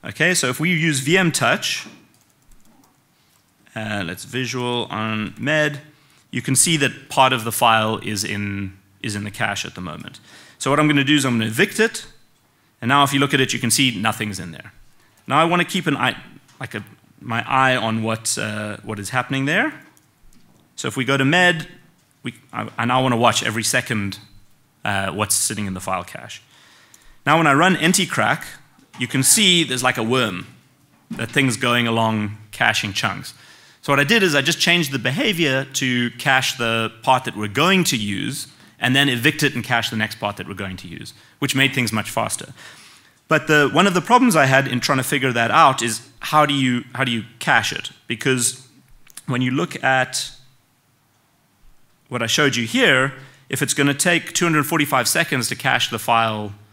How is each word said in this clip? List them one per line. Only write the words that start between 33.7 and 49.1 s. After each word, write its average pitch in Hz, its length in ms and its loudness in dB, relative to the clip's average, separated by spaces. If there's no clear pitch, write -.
So 143 100 -2
what 139 80 4
I 143 40 6
did 208 180 4
is 165 120 2
I 143 60 4
just 147 180 0
changed 170 340 2
the 135 60 -2
behavior 139 760 -2
to 123 380 -2
cache 131 440 0
the 113 360 -2
part 127 220 2
that - 120 -8
we're 107 120 -6
going 170 360 2
to 139 120 -2
use, 104 500 -4
and 127 180 2
then 139 140 4
evict 127 320 0
it 143 120 0
and 120 80 -6
cache 117 280 -2
the 113 60 -6
next 107 220 -4
part 101 200 -6
that 110 100 -10
we're 98 60 -10
going 95 240 -10
to 90 100 -16
use, - 240 -16
which 143 160 -4
made 135 200 2
things 120 180 -2
much 107 180 -4
faster. - 440 -6
But 147 180 4
the, 147 260 4
one 180 140 4
of 185 80 2
the 180 60 2
problems 240 340 4
I 147 120 6
had 135 200 4
in 123 140 -2
trying 135 180 0
to 127 60 -2
figure 135 280 -2
that 117 180 0
out 135 320 4
is 113 260 -6
how 151 260 2
do 143 60 -2
you, 127 320 0
how 127 100 -2
do 123 80 -2
you 113 120 -4
cache 120 340 2
it? - 180 -8
Because 123 600 -2